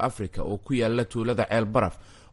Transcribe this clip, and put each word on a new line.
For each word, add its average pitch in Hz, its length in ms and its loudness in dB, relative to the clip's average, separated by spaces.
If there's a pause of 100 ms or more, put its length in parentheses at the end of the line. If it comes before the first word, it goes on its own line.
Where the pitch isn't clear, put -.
Afrika 101 400 -4
oo 101 160 -4
ku 143 160 -2
yaalla 117 320 2
tuulada 113 400 0
Ceel 113 160 2
Baraf 110 320 0 (340)